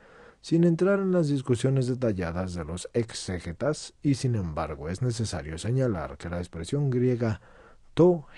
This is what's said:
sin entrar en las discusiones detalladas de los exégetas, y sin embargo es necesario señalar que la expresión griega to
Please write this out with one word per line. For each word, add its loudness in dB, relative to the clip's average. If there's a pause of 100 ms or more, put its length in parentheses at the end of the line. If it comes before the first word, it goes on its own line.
(420)
sin 4
entrar 4
en 0
las 4
discusiones 2
detalladas -2
de -6
los -8
exégetas, -4 (100)
y 2
sin 0
embargo -4
es -6
necesario -4
señalar -2
que -10
la -4
expresión -4
griega 2 (540)
to 6 (100)